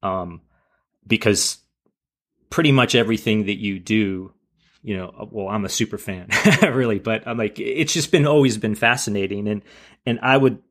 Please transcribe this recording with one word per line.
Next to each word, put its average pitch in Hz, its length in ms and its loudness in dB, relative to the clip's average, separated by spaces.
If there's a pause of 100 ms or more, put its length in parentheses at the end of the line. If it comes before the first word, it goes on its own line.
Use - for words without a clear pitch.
Um, 92 380 -6 (680)
because - 520 2 (880)
pretty 156 240 2
much 123 220 4
everything 110 520 2
that 101 120 -4
you 98 200 -4
do, 98 540 -2 (500)
you 110 140 -6
know, 92 240 -10
uh, 110 100 -12
well, 101 180 -8
I'm 101 180 -4
a - 20 -6
super 107 300 -4
fan, 92 300 -12 (180)
<laughs> 208 160 6
really, 123 360 0
but 110 300 -4
I'm 117 80 -6
like, 110 220 -4
it's 113 340 -4
just 160 180 -2
been, 151 160 4
always 139 300 4
been 107 180 -4
fascinating. 104 760 -2
And, 104 140 -4 (440)
and 117 160 -2
I 131 140 4
would 127 340 2